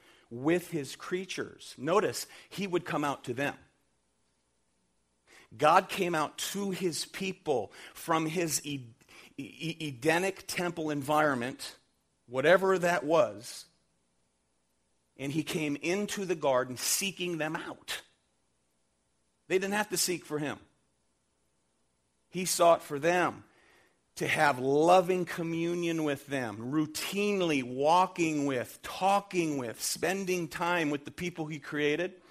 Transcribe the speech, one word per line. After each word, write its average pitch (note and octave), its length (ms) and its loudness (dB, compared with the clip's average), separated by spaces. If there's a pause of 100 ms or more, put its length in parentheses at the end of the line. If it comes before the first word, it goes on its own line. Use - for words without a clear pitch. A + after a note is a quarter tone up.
(300)
with D#3 420 0
his C#3+ 240 -6
creatures. - 840 -8
Notice, D3+ 480 0 (240)
he G3 160 -6
would F3 200 -2
come D3+ 180 -2
out C#3+ 220 -4
to B2 100 -6
them. C#3 180 -2 (2000)
God D#3+ 340 6
came F3 260 0
out D3+ 240 -2
to G3 320 -4
his F3 340 -2
people D#3 640 -4 (220)
from D#3+ 320 0
his D#3+ 400 -2
Ed-, C3 300 -8 (420)
E-, D3 420 -8
E-, D#3+ 100 -6
Edenic D#3+ 580 0
temple E3+ 420 -4
environment, C#3+ 840 0 (500)
whatever F3+ 540 4
that F3 240 0
was, B2 600 0 (1500)
and C#3 120 -6
he D3+ 120 -2
came D3+ 320 -2
into G3 500 -4
the F3 80 -2
garden B2+ 440 0
seeking F3 600 -2
them D#3 180 -4
out. - 460 -10 (1500)
They F3+ 120 2
didn't G3 160 -2
have G#3 140 -2
to F3+ 80 -4
seek E3+ 280 -2
for D3+ 140 -4
him. C#3 180 -4 (1700)
He F3+ 140 -4
sought E3+ 360 6
for D3 160 -8
them D#3 460 0 (720)
to D3 120 -4
have D3 320 2
loving E3+ 640 6
communion E3 800 -2
with C#3+ 240 -2
them, A#2+ 440 -4
routinely D#3+ 920 0
walking D#3 840 2
with, B2+ 380 -2
talking F#3 760 0
with, A#2 240 -6
spending F3+ 640 -2
time E3+ 440 0
with C#3+ 120 -2
the - 60 -14
people E3+ 380 -6
he D#3 100 -8
created D3+ 560 0 (180)